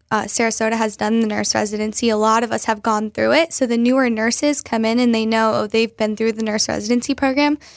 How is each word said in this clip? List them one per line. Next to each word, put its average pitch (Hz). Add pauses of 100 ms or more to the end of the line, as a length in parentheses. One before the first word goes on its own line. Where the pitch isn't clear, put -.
(120)
uh, 214
Sarasota 226
has 220
done 220
the 220
nurse 208
residency, 214
a 214
lot 220
of 220
us 220
have 208
gone 214
through 220
it. 320
So 254
the 233
newer 247
nurses 240
come 226
in 226
and 240
they 220
know, 220
oh, 208
they've 226
been 214
through 226
the 220
nurse 220
residency 240
program, 285 (180)